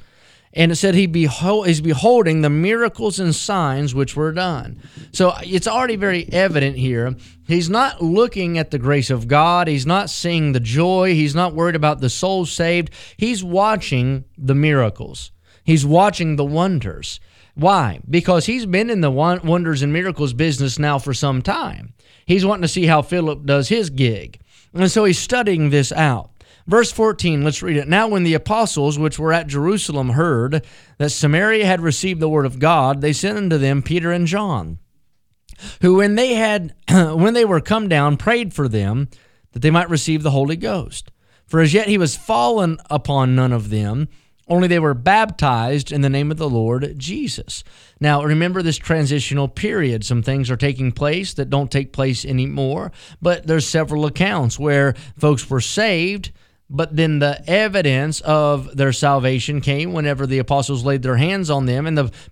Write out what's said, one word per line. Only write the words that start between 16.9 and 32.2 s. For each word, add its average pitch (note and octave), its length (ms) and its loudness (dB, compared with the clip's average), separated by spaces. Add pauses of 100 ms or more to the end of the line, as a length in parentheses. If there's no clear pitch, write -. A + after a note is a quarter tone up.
Why? D3 520 2
Because E3+ 380 2
he's A#3 220 -4
been G3+ 240 0
in G3+ 100 0
the D3+ 80 4
won-, D#3+ 340 0
wonders E3 380 0
and C#3+ 100 0
miracles D3+ 420 -2
business C#3 440 -2
now D3 220 0
for C3+ 160 -4
some C3+ 260 -2
time. - 540 -6 (320)
He's F#3 180 2
wanting G3 160 0
to E3+ 60 -2
see F3 180 -2
how D#3 160 4
Philip D#3 460 -4
does C#3 220 2
his G#3+ 200 0
gig. A#2+ 500 -2 (360)
And F3+ 160 2
so A3 120 2
he's F#3+ 140 4
studying G3 540 0
this C#3 200 2
out. C#3+ 380 0 (360)
Verse A3+ 280 2
fourteen, F#3+ 500 0
let's D3 180 -2
read F3 140 -2
it. C#3+ 140 -2
"Now G#3 180 2
when G3+ 160 0
the E3 120 2
apostles D3+ 600 0
which D3+ 220 -2
were D#3+ 140 0
at E3 140 -2
Jerusalem C#3+ 640 -2
heard C#3+ 540 0 (320)
that D3 120 0
Samaria G3+ 560 2
had F#3 160 2
received E3 400 -2